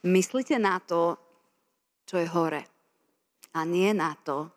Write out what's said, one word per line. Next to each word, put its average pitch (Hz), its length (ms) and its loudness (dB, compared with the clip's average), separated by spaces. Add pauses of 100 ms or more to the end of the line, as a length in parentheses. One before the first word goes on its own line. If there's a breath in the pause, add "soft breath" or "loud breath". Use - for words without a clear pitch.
Myslite 226 560 2
na 190 160 2
to, 170 400 0 (880)
čo 180 160 -2
je 165 80 -2
hore, 160 320 -2 (960)
a 160 80 -4
nie 180 320 2
na 156 240 -2
to 151 360 -6